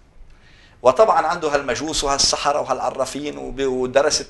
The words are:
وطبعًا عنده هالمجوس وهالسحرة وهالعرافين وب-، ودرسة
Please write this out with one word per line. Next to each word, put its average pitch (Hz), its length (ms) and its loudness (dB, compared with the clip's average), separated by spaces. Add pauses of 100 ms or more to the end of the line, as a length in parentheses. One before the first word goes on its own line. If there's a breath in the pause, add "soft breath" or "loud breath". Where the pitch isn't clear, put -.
(840 soft breath)
وطبعًا 165 440 4
عنده 160 280 -2
هالمجوس 139 500 -2
وهالسحرة 143 560 0
وهالعرافين 135 800 -4
وب-، 131 220 -8
ودرسة 135 680 0